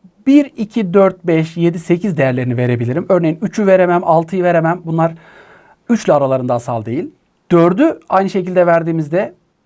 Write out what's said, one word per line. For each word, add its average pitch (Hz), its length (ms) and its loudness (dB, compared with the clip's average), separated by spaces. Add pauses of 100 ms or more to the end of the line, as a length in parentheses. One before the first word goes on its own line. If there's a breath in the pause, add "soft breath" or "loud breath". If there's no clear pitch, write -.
(260)
bir, 277 300 4
iki, 208 380 -4
dört, 190 300 2
beş, 160 320 0
yedi, 170 220 0
sekiz 175 380 -2
değerlerini 127 400 -2
verebilirim. 123 520 -2
Örneğin 165 340 0
üçü 208 240 -4
veremem, 180 380 2
altıyı 170 380 0
veremem. 170 420 0
Bunlar 165 300 -2 (720 loud breath)
üç 233 160 -2
ile 180 80 2
aralarında 131 420 0
asal 120 300 -6
değil. 127 260 -6 (400)
Dördü 185 580 2
aynı 190 220 0
şekilde 180 360 0
verdiğimizde 165 680 -2 (320)